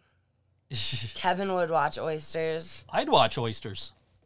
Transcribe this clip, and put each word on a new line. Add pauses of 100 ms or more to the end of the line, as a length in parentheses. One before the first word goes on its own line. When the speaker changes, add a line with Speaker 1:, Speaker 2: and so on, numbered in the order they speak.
(720)
Speaker 1:
<laughs>
Speaker 2:
Kevin
would
watch
oysters.
Speaker 1:
I'd
watch
oysters. (340)